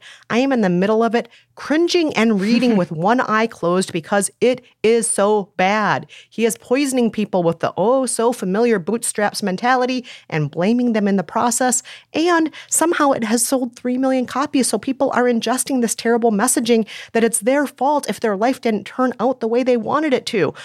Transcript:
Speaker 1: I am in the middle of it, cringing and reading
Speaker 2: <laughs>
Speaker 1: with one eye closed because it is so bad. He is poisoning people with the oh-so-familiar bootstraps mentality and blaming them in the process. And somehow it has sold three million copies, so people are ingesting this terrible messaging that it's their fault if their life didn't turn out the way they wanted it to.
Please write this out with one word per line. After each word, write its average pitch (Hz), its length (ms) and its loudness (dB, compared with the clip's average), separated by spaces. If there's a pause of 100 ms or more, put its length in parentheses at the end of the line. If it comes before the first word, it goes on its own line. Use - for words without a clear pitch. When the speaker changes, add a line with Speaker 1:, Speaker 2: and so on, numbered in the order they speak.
(300)
Speaker 1:
I 220 100 0
am 269 120 2
in 247 100 0
the 190 80 2
middle 202 340 2
of 226 120 0
it, - 140 -4 (260)
cringing 339 640 0
and 214 240 2
reading 233 340 2
Speaker 2:
<laughs> 185 60 4
Speaker 1:
with 175 100 -4
one 196 300 0
eye 220 260 0
closed 185 460 -2
because 196 360 -2 (120)
it 247 200 2 (220)
is 226 260 2
so 208 480 0
bad. 185 480 0 (240)
He 220 160 -2
is 220 120 -2
poisoning 254 540 0
people 202 320 -2
with 165 180 0
the - 160 -2
oh-so-familiar 233 1000 0
bootstraps 202 640 -4
mentality 247 640 0 (240)
and 151 220 -2
blaming 233 420 0
them 202 140 0
in 196 80 2
the 185 80 2
process. 240 580 0 (320)
And 330 380 2 (180)
somehow 311 440 2
it 226 100 0
has 226 220 0
sold 254 300 -2
three 247 220 -4
million 262 300 0
copies, 269 400 0
so 220 100 0
people 269 380 -2
are 247 80 2
ingesting 247 580 0
this 226 140 -2
terrible 233 360 0
messaging 226 540 2 (280)
that 226 100 2
it's 226 160 0
their 269 260 2
fault 277 440 -2
if 202 100 -8
their 214 160 -2
life 240 260 0
didn't 214 240 -2
turn 254 340 -2
out 262 200 -2
the 226 80 -2
way 233 160 0
they 247 140 2
wanted 254 360 -2
it - 140 -2
to. 170 260 0 (120)